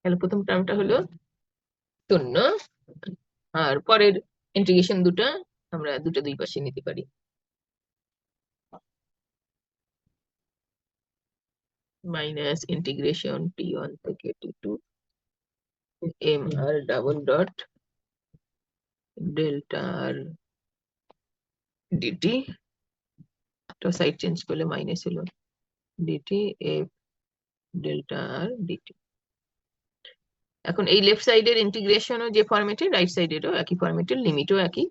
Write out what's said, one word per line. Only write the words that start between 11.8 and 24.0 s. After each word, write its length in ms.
মাইনাস 560
ইন্টিগ্রেশন 640
টি 100
ওয়ান 140
থেকে 240
টি 100
টু, 80
এম 100
আর 100
ডাবল 260
ডট 220
ডেল্টা 460
আর 100
ডিটি, 420
তো 60
সাইড 240